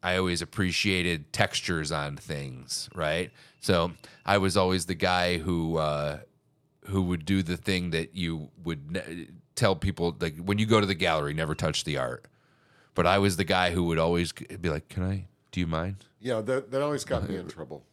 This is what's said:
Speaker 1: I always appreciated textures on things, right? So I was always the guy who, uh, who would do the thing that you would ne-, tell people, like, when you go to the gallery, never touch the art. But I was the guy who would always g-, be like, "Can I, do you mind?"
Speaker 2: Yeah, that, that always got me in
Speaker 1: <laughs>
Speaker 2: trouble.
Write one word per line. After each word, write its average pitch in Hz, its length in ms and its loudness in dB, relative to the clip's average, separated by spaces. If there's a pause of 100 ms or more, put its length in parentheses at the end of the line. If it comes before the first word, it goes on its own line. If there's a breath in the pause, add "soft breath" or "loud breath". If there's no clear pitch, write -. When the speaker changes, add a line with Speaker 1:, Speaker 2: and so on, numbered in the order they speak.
Speaker 1:
I 90 140 2
always 87 240 0
appreciated 87 880 0
textures 80 640 0
on 71 240 -4
things, 67 760 -8
right? 80 380 -2 (300 loud breath)
So 87 320 2 (320 loud breath)
I 98 120 4
was 95 200 2
always 92 300 2
the 92 80 -2
guy 90 420 2
who, 82 400 0
uh, 73 400 -2 (680)
who 98 180 0
would 87 220 -2
do 95 180 2
the 87 140 -2
thing 90 340 0
that 82 240 -4
you 82 340 -6 (140)
would 78 280 -6
ne-, 85 360 -8 (260)
tell 98 220 4
people, 85 440 0
like, 80 200 -2
when 95 180 0
you 107 80 2
go 110 160 6
to 101 60 4
the 95 80 2
gallery, 80 360 2
never 78 220 -2
touch 78 300 -2
the 76 120 -4
art. 64 300 -4 (680 soft breath)
But 85 100 4
I 92 140 8
was 98 180 4
the 92 60 2
guy 90 260 2
who 87 140 0
would 82 160 2
always 85 320 2
g-, - 160 -14 (120)
be 87 100 -4
like, 76 200 -6
"Can 92 140 -6
I, 92 240 -4 (240)
do - 80 -4
you 87 80 0
mind?" 82 300 -4 (220)
Speaker 2:
Yeah, 113 220 -2
that, 127 300 -2
that 135 100 -2
always 147 240 -2
got 113 240 -2
me 95 80 -4
in 87 100 -10
Speaker 1:
<laughs> - 20 -14
Speaker 2:
trouble. 71 440 -14